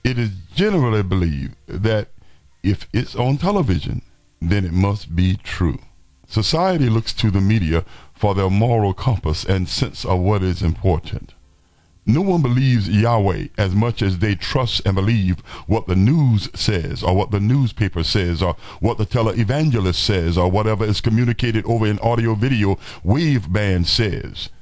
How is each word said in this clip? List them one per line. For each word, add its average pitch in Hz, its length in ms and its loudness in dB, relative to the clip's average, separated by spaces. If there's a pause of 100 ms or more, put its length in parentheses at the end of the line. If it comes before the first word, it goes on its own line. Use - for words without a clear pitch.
It 127 160 -2
is 117 120 -2 (260)
generally 139 480 0
believed 85 520 -2 (120)
that 107 400 -2 (560)
if - 300 -2
it's 123 240 -4
on 131 200 0
television, 170 640 0 (400)
then 95 220 0
it 85 80 -4
must 95 420 0
be 92 220 2
true. 76 420 -4 (480)
Society 156 640 0
looks 110 260 0
to 110 140 0
the 98 120 2
media 92 420 2 (320)
for 101 180 0
their 95 160 2
moral 104 440 2
compass 87 500 -2
and 95 240 0
sense - 380 -6
of 90 160 0
what 101 200 2
is 90 220 -2
important. - 720 -2 (720)
No 147 160 4
one 180 200 2
believes 123 460 2
Yahweh 104 600 2 (100)
as 95 180 0
much 117 260 0
as 95 180 0
they 101 160 2
trust - 500 -2
and 95 100 2
believe 95 460 2 (260)
what 104 200 0
the 92 100 2
news 120 600 4
says, 73 460 -2
or 90 100 2
what 101 180 0
the 101 100 0
newspaper 107 640 0
says, 87 360 0
or 87 140 0 (240)
what 110 200 0
the 107 60 2
televangelist 113 920 0
says, 87 420 0
or 90 120 2
whatever 107 360 0
is 104 160 -2
communicated 117 640 0
over 113 200 0
an 107 140 0
audio 117 360 0
video 104 440 0 (240)
wave 120 480 2
band 95 340 2
says. - 640 -2 (140)